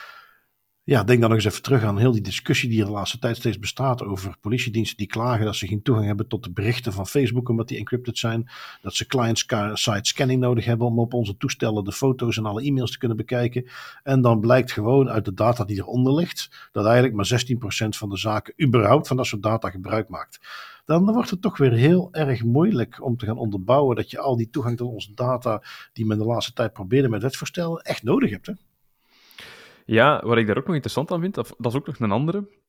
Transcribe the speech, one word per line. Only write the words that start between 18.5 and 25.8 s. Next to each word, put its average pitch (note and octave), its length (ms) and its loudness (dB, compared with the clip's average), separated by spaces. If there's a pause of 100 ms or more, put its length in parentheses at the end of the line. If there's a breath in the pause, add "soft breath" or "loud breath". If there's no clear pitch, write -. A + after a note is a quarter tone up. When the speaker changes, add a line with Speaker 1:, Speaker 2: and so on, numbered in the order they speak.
Speaker 1:
überhaupt B2 460 4
van C3 100 0
dat B2+ 80 -2
soort G2+ 180 -6
data A2 260 0
gebruik G2 400 -4
maakt. - 300 -14 (460 loud breath)
Dan F3+ 280 4
wordt A#3 160 0
het F3+ 120 -6
toch - 160 -2
weer C3+ 160 4
heel D#3 380 4
erg C3+ 320 -2
moeilijk C3+ 600 2
om A#2+ 140 -2
te G#2+ 80 -8
gaan A2 120 -2
onderbouwen A#2 580 2
dat G#2 160 -4
je - 80 -10
al C3 180 0
die A2+ 120 -2
toegang A#2+ 280 -4
tot A#2+ 160 -6
onze A#2 200 -14
data B2 500 -2 (300 loud breath)